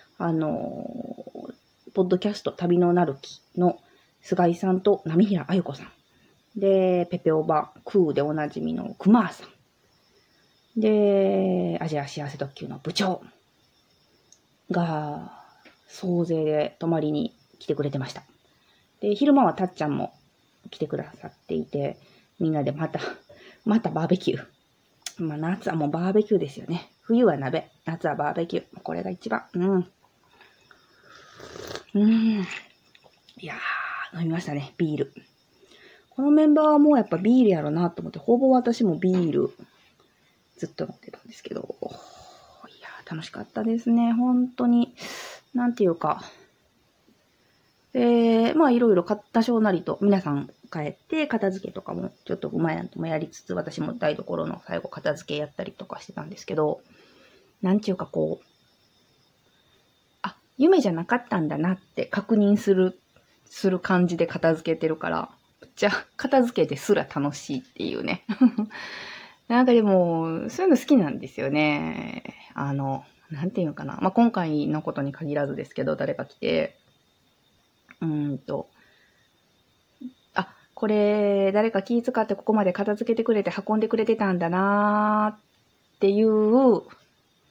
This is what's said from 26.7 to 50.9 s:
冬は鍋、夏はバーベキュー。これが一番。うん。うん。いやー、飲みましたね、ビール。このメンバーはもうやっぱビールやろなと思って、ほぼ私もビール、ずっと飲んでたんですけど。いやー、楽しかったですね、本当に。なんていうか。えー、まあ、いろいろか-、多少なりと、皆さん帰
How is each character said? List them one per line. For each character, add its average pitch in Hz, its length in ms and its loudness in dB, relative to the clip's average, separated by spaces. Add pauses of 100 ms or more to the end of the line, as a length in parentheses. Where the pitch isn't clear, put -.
冬 233 240 2
は 156 140 4
鍋、 139 320 -4 (160)
夏 165 200 -6
は 143 80 -2
バ 147 180 -4
ー - 40 -6
ベ 170 100 -4
キ 175 120 -4
ュ - 20 -4
ー。 - 40 -18 (180)
こ - 100 -8
れ 170 100 -6
が 185 80 -6
一 185 200 -10
番。 - 140 -4 (100)
う 180 40 -2
ん。 180 280 2 (2000)
う 208 120 4
ん。 220 400 2 (920)
い - 80 -14
や 147 80 -10 (580)
ー、 165 60 -12
飲 165 80 -2
み 160 60 -2
ま 170 80 -2
し - 40 -10
た 151 80 -6
ね、 139 240 -8
ビ 156 180 0
ー 139 40 -4
ル。 135 140 -4 (960)
こ - 120 -6
の 285 80 4
メ 302 140 6
ン 302 80 6
バ 302 120 6
ー - 80 6
は 294 60 6
も 294 160 8
う - 40 6
や 214 60 4
っ - 40 -18
ぱ 165 80 -2
ビ 226 240 4
ー 240 40 8
ル 202 60 6
や 160 120 2
ろ 147 80 -2
な 170 200 0
と - 120 -12
思 165 80 -10
っ - 20 -16
て、 135 60 -12
ほ 226 180 2
ぼ 262 140 4
私 240 340 2
も 175 140 2
ビ 185 160 2
ー 170 180 0
ル、 143 180 0 (1080)
ず - 80 -10
っ - 40 -10
と - 140 -8
飲 - 60 -12
ん - 100 -18
で - 100 -20
た - 80 -20
ん - 80 -20
で 226 60 -20
す - 100 -20
け - 120 -12
ど。 - 220 -12 (920)
い - 140 -20
や - 60 -18 (160)
ー、 - 60 -16
楽 160 140 -10
し - 60 -16
か - 100 -14
っ 208 60 -12
た 220 180 -6
で 226 140 0
す 233 120 -2
ね、 233 220 4
本 247 360 2
当 247 180 -2
に。 240 280 4 (600)
な 240 140 0
ん 240 60 -2
て 214 100 2
い - 20 6
う 165 80 4
か。 156 280 -4 (1800)
え 233 540 4
ー、 - 20 -2
ま 311 120 4
あ、 262 40 6
い 240 80 4
ろ 233 140 6
い - 20 8
ろ 175 100 2
か-、 208 120 -2 (160)
多 226 100 4
少 233 180 2
な 208 120 4
り 170 100 0
と、 - 200 -6
皆 202 180 4
さ 151 120 -6
ん 143 180 -4 (200)
帰 165 100 -8 (100)